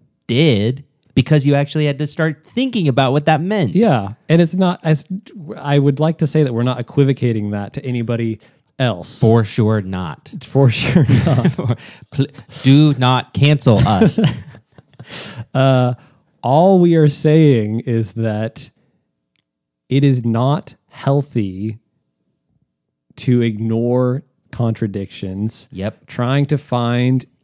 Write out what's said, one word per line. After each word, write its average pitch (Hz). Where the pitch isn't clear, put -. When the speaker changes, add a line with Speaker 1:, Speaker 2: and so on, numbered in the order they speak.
Speaker 1:
did, 123
because 139
you 143
actually 143
had 143
to 147
start 160
thinking 240
about 131
what 147
that 160
meant." 185
Speaker 2:
Yeah. 127
And 165
it's 165
not, 180
as 156
I 143
would 139
like 156
to 156
say 156
that 127
we're 113
not 123
equivocating 120
that 101
to 139
anybody 117
else. 101
Speaker 1:
For 113
sure 107
not. 92
Speaker 2:
For 135
sure -
not. 120
Speaker 1:
<laughs> -
Pl-, 139
do 143
not 127
cancel 143
us. 190
<laughs> 143
Speaker 2:
Uh, 131
all 175
we 170
are 156
saying 143
is 113
that 113
it 139
is 131
not 120
healthy 110
to 123
ignore 120
contradictions. 101
Speaker 1:
Yep. 95
Speaker 2:
Trying 135
to 143
find 123